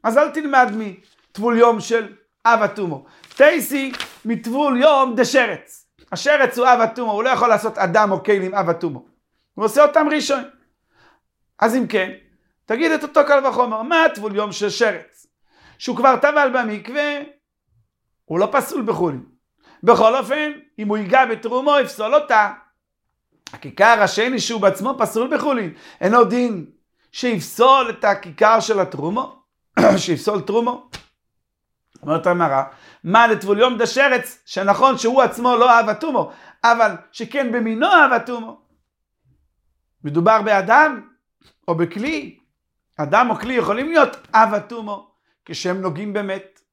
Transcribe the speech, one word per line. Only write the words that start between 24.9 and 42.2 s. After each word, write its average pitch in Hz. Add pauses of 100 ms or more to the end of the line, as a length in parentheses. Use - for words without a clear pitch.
פסול 240
בחולין, 233 (280)
אינו 233
דין 214 (460)
שיפסול 247
את 190
הכיכר 208
של 214
התרומו, 180 (200)
<clears throat> -
שיפסול 175
תרומו. 233 (1120)
אומרת 160
הגמרא, 160 (400)
מה 220
לטבול 202
יום 247
דשרץ, 247
שנכון 202
שהוא 254
עצמו 240
לא 233
הווה 214
טומאו, 254 (320)
אבל 233 (160)
שכן 240
במינו 226
הווה 285
טומאו. 233 (1400)
מדובר 175
באדם 220 (580)
או 170
בכלי, 208 (560)